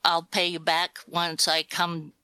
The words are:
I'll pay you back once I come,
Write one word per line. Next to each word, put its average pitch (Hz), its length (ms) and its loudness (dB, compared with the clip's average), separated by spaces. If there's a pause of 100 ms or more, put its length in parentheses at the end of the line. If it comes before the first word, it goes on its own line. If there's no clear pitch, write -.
I'll 170 180 4
pay 175 240 0
you 170 120 -4
back 165 480 0
once 170 400 0
I 160 160 2
come, 170 500 -4 (100)